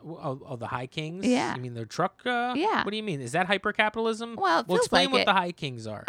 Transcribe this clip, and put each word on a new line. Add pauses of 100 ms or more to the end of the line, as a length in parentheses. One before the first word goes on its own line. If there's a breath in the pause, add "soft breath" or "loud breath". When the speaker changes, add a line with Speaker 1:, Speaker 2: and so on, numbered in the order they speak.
Speaker 1:
W-,
oh,
oh,
the
High
Kings?
Speaker 2:
Yeah.
Speaker 1:
You
mean
the
truck?
Uh,
Speaker 2:
Yeah.
Speaker 1:
what
do
you
mean?
Is
that
hypercapitalism?
Speaker 2:
Well,
it
Speaker 1:
Well,
Speaker 2:
feels
Speaker 1:
explain
Speaker 2:
like
Speaker 1:
what
Speaker 2:
it.
Speaker 1:
the
High
Kings
are.